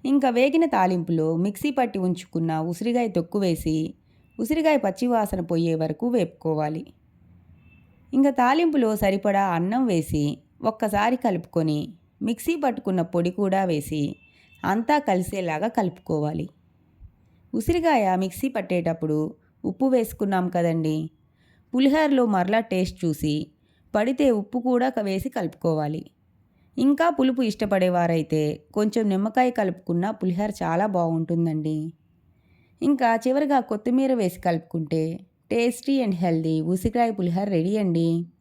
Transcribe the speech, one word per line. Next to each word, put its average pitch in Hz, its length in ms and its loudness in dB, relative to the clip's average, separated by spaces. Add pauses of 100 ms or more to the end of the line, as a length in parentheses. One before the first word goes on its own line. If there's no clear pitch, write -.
ఇంకా 269 240 4
వేగిన 269 360 4
తాలింపులో 170 680 2
మిక్సీ 202 360 -2
పట్టి 240 280 -2
ఉంచుకున్న 165 600 -2
ఉసిరికాయ 220 480 -2
తొక్కు 175 320 -2
వేసి 160 560 -2 (440)
ఉసిరికాయ 302 380 2
పచ్చివాసన 214 640 -2
పోయే 165 340 0
వరకు 160 320 -4
వేపుకోవాలి. 160 880 -4 (1200)
ఇంకా 269 160 4
తాలింపులో 269 680 2
సరిపడా 196 500 0
అన్నం 190 400 0
వేసి 156 520 0 (240)
ఒక్కసారి 214 540 0
కలుపుకొని 170 760 -2 (280)
మిక్సీ 233 340 -2
పట్టుకున్న 247 460 -2
పొడి 175 300 -2
కూడా 190 340 0
వేసి 151 500 -4 (500)
అంతా 226 340 2
కలిసేలాగా 185 680 -2
కలుపుకోవాలి. 165 840 -2 (1040)
ఉసిరికాయ 247 640 2
మిక్సీ 190 340 -2
పట్టేటప్పుడు 165 840 -2 (300)
ఉప్పు 190 200 -2
వేసుకున్నాం 208 640 0
కదండి, 160 600 0 (680)
పులిహోరలో 277 500 4
మరలా 202 340 2
టేస్ట్ 185 460 -2
చూసి 156 460 -2 (440)
పడితే 254 360 2
ఉప్పు 214 280 -2
కూడా 247 300 2
క-, 254 100 -4
వేసి 196 300 -4
కలుపుకోవాలి. 156 840 -4 (680)
ఇంకా 285 320 4
పులుపు 262 320 0
ఇష్టపడేవారైతే 175 1200 0 (100)
కొంచెం 214 360 0
నిమ్మకాయ 208 400 2
కలుపుకున్న 185 640 -2
పులిహోర 185 400 -2 (120)
చాలా 170 220 0
బాగుంటుందండి. 165 1080 -2 (880)
ఇంకా 254 340 2
చివరిగా 269 440 2
కొత్తిమీర 247 540 0
వేసి 185 280 -2
కలుపుకుంటే 165 800 -2 (320)
tasty 240 540 0
and 196 80 0
healthy 160 480 0
ఉసిరికాయ 220 500 0
పులిహోర 190 380 -2
రెడీ 185 280 0
అండి. 170 480 0 (160)